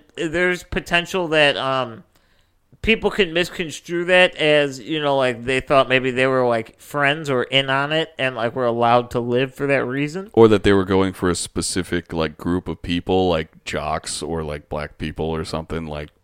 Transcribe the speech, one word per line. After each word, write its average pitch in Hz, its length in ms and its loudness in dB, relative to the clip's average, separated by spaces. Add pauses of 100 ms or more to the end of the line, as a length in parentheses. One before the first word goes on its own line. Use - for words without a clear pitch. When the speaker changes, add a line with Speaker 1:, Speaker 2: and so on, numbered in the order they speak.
(160)
Speaker 1:
there's 175 480 -2
potential 175 640 -2
that, 151 280 4
um, 123 460 -4 (800)
people 220 260 2
can 175 220 0
misconstrue 170 720 -4
that 180 320 4
as, 147 420 2
you 151 240 -6
know, 143 140 0
like, 123 300 0
they 131 160 0
thought 135 260 4
maybe 131 240 0
they 127 160 2
were, 131 180 2
like, 117 360 -2
friends 147 480 -2
or 123 140 0
in 135 260 0
on 139 240 -2
it 160 260 -2
and, 131 160 -2
like, 117 180 -2
were 127 120 -2
allowed 117 440 2
to 123 120 -2
live 123 340 -2
for 143 100 -6
that 135 200 2
reason. 147 480 -6
Speaker 2:
Or 113 160 8
that 101 140 4
they 101 100 6
were 98 100 4
going 95 300 2
for 92 160 0
a 85 60 0
specific, - 760 -4
like, 80 260 -2
group 87 300 -2
of 82 140 -8
people, 90 480 0
like 80 340 -4
jocks 76 580 -6
or, 80 220 -6
like, 73 240 -10
black 76 300 -8
people 78 300 -6
or 80 180 -4
something, 80 420 -8
like, 73 220 -10 (140)